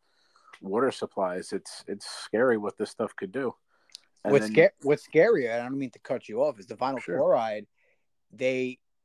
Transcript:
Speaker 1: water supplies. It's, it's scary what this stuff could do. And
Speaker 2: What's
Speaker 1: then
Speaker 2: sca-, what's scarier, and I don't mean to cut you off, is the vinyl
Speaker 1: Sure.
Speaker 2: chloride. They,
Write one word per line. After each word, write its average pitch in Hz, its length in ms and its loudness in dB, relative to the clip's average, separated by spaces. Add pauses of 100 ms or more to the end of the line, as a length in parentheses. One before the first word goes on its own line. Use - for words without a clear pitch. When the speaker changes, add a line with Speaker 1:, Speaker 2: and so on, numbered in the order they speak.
(600)
Speaker 1:
water 110 300 0
supplies. 92 640 -4
It's, - 360 -10
it's 101 180 -10
scary 117 520 0
what 104 180 -6
this 104 140 -6
stuff - 260 -6
could 95 160 -10
do. 127 220 -6 (720)
And 104 80 0
Speaker 2:
What's 123 120 6
Speaker 1:
then 107 80 -4
Speaker 2:
sca-, 151 300 6
what's 139 260 0
scarier, 160 420 4
and 117 120 -2
I 123 60 -6
don't 135 100 -6
mean 135 120 -6
to - 80 -20
cut - 300 -8
you 110 140 -2
off, 139 180 -2
is 95 60 -20
the 110 100 -14
vinyl 127 240 -2
Speaker 1:
Sure. - 160 -6
Speaker 2:
chloride. 120 500 0 (640)
They, 127 480 -2 (260)